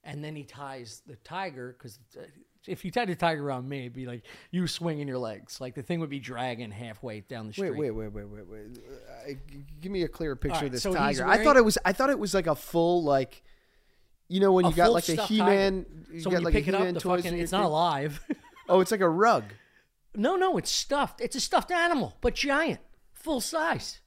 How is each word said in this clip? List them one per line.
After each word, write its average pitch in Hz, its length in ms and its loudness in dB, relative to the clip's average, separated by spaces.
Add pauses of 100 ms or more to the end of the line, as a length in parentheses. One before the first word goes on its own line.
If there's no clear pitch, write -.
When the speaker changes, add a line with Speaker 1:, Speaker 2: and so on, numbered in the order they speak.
Speaker 1:
And 147 200 -10
then 156 120 -10
he 147 100 -12
ties 131 600 -14
the 131 120 -18
tiger, 135 600 -10
'cause, 113 200 -18 (180)
uh, - 40 -16 (460)
if 185 160 -8
you 185 60 -8
tied 233 200 -2
the 165 60 -4
tiger 160 300 0
around 131 240 -6
me, 139 120 -8
it'd 123 120 -12
be 127 140 -10
like 120 160 -12 (260)
you 180 160 -2
swinging 156 420 -4
your 127 120 -4
legs. 110 420 -10
Like, 127 140 -12
the 139 80 -10
thing 170 160 -4
would 156 100 -4
be 139 100 -8
dragging 120 520 -8
halfway 110 500 -12
down 113 240 -12
the 107 40 -10 (120)
Speaker 2:
Wait, 190 60 -2
Speaker 1:
street. 135 100 -4
Speaker 2:
wait, 143 140 -2
wait, 110 200 -6
wait, 104 160 -10
wait, 104 200 -16
wait. 107 140 -18 (180)
Uh, 127 540 -16 (140)
g-, 143 160 -16 (160)
give 185 120 -8
me 190 100 0
a 156 60 0
clearer 147 280 -6
picture 151 200 -2
Speaker 1:
All 151 60 0
right, 147 40 -2
Speaker 2:
of 135 60 -2
this 123 100 -4
Speaker 1:
so 202 80 0
he's 175 80 0
Speaker 2:
tiger. 139 280 2
I - 80 2
Speaker 1:
wearing 214 120 4
Speaker 2:
thought 277 120 10
it 240 80 10
was, 202 200 4
I 190 80 4
thought 262 160 2
it 269 100 2
was 196 140 -2
like 185 140 2
a 151 80 2
full, 170 480 2
like, 135 400 0 (840)
you 185 120 0
know, 196 100 8
when 185 140 6
Speaker 1:
A 170 40 6
Speaker 2:
you 160 60 2
got, 175 100 6
Speaker 1:
full 233 100 8
Speaker 2:
like, 170 120 0
a 165 60 2
Speaker 1:
stuffed 190 160 0
Speaker 2:
He-Man, 196 560 4
Speaker 1:
tiger. - 280 -18
Speaker 2:
you 170 80 -12
Speaker 1:
So 185 100 -2
Speaker 2:
got, 180 60 2
Speaker 1:
when 170 40 2
you 175 40 -2
Speaker 2:
like, 170 80 4
a 214 40 6
Speaker 1:
pick 156 100 2
it 185 60 0
up, 196 80 2
Speaker 2:
He-Man 180 140 0
Speaker 1:
the 160 40 -2
Speaker 2:
toys 180 200 2
Speaker 1:
fucking, 175 120 -2
Speaker 2:
in 175 60 -2
your 170 60 -2
Speaker 1:
it's 170 100 -4
not 190 60 2
Speaker 2:
thing? 202 80 4
Speaker 1:
alive. 151 640 0
<laughs> - 400 -10
Speaker 2:
Oh, 180 120 6
it's 185 100 0
like 202 100 0
a 175 80 4
rug. 180 340 4 (720)
Speaker 1:
No, 254 200 0
no, 370 220 2
it's - 140 -4
stuffed. - 500 -2
It's 247 140 -6
a 269 40 -6
stuffed - 320 0
animal, 330 500 0
but 240 140 2
giant, 277 440 0 (340)
full 294 280 -4
size. - 640 -4